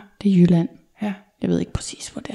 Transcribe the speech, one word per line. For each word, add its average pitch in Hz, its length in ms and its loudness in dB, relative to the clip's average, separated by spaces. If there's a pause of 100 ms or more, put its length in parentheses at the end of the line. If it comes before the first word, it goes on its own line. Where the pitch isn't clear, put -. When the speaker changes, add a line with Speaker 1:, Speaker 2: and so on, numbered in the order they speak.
(240)
Speaker 1:
Det 202 80 2
er 190 40 4
Jylland. 175 340 4 (320)
Speaker 2:
Ja. 208 120 -6 (280)
Speaker 1:
Jeg - 80 -2
ved - 100 0
ikke - 140 -8
præcis, - 340 -10
hvor - 140 -16
det - 140 -14